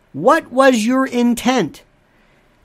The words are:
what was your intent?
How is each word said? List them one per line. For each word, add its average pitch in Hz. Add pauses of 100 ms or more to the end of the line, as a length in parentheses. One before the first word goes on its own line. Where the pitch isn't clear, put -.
(120)
what 269
was 254
your 262
intent? 240 (840)